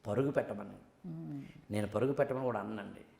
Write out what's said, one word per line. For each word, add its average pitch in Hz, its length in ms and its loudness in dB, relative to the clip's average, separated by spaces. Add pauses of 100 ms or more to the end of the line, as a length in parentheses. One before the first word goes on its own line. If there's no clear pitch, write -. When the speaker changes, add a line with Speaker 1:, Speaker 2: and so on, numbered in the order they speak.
Speaker 1:
పరుగు 135 240 4
పెట్టమని. 113 760 -4
Speaker 2:
మ్మ్. 160 340 -6 (280)
Speaker 1:
నేను 104 160 2
పరుగు 117 260 4
పెట్టమని 135 300 2
కూడా 117 160 2
అన్నండి. 101 420 -6 (180)